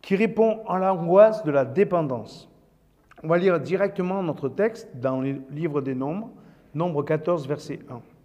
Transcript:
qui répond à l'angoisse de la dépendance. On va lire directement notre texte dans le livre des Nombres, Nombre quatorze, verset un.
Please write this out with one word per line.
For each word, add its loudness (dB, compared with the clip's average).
qui 0
répond 2
à -2
l'angoisse 4
de 0
la 4
dépendance. -2
On -6
va 4
lire 4
directement -2
notre -4
texte -2
dans -2
le -4
livre -2
des -4
Nombres, -6
Nombre -2
quatorze, -2
verset -8
un. -14